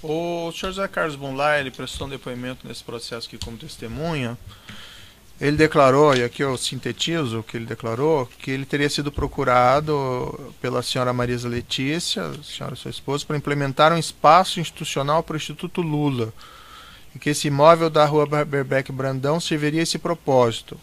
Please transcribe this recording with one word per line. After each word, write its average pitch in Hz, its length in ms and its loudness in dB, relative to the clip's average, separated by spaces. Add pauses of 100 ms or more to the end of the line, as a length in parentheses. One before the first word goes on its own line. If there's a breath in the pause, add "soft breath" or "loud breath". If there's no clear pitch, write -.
O 170 460 -4
senhor 190 200 -6
Zé 190 140 -4
Carlos 170 300 -4
Bunlai, 139 440 0
ele 131 100 -4
prestou - 360 -10
um 135 40 -10
depoimento 127 580 -10
nesse - 160 -14
processo 117 420 -10
aqui 117 160 -16
como 117 140 -10
testemunha. 123 800 -6 (1040 loud breath)
Ele 147 160 2
declarou, 147 580 6
e 123 80 2
aqui 120 220 -4
eu 131 140 -2
sintetizo 127 840 -4
o - 20 -10
que - 140 -12
ele 117 80 -8
declarou, 123 640 -2 (120)
que - 120 -10
ele 135 160 -6
teria 143 240 0
sido 143 200 -2
procurado 135 1500 0
pela 123 220 -2
senhora 123 300 -2
Marisa 123 360 -2
Letícia, 135 760 -4
a 147 200 -8
senhora 135 340 -10
sua - 140 -12
esposa, 139 340 -6
para 151 120 -4
implementar 143 580 2
um 170 40 2
espaço 165 640 4
institucional 151 600 -2
para 160 120 -8
o - 40 -4
Instituto 165 420 -8
Lula, 147 520 0 (840 loud breath)
e 131 40 -16
que 147 120 -2
esse 147 180 -2
imóvel 165 400 8
da 151 160 6
Rua 147 220 4
Barberbeck 143 680 -2
Brandão 135 480 -2
serviria 151 400 0
a 165 40 2
esse - 140 -4
propósito 131 840 2